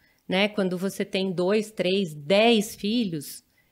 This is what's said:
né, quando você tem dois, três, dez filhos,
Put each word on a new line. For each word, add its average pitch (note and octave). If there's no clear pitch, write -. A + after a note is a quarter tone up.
né, F#3
quando F#3+
você F#3+
tem F#3+
dois, G3+
três, F#3
dez G3+
filhos, G3+